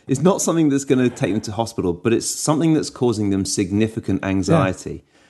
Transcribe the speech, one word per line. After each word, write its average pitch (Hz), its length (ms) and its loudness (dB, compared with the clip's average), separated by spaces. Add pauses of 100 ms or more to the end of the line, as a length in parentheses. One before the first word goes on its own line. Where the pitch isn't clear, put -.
it's 131 140 -2
not 185 200 4
something 165 280 2
that's 139 160 0
gonna 127 260 4
take 104 220 -2
them 110 80 -2
to 110 100 -6
hospital, 98 420 -2
but 98 200 -2
it's - 140 0
something 160 460 0
that's 147 180 0
causing 107 400 0
them 98 140 0
significant 104 800 -2
anxiety. 95 800 0 (280)